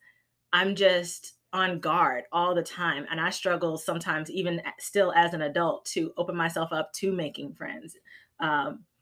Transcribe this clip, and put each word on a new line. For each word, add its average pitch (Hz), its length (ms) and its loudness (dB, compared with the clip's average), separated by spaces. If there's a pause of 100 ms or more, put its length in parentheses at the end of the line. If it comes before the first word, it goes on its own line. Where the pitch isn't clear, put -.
(540)
I'm 190 220 4
just 180 580 2 (200)
on 180 260 0
guard 156 520 2
all 175 240 2
the 170 80 2
time. 165 480 -2
And 160 100 -4
I 175 80 2
struggle 170 480 0
sometimes, 165 540 -4
even 175 280 -2
a-, - 200 -8
still 185 340 2
as 170 200 6
an 156 100 -2
adult, 151 440 0
to 165 300 -2
open 175 180 -2
myself 165 380 -2
up 156 200 -4
to 196 180 -2
making 151 440 -6
friends. - 420 -12 (420)
Um, 156 460 0 (160)